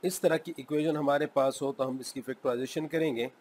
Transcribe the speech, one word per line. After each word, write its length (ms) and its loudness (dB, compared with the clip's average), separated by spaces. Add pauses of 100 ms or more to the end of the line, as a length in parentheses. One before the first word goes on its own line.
इस 160 -2
तरह 160 4
की 220 -4
equation 380 0
हमारे 300 2
पास 360 2
हो 100 0
तो 120 -2
हम 160 -4
इसकी 200 -10
factorization 680 -4
करेंगे। 540 -2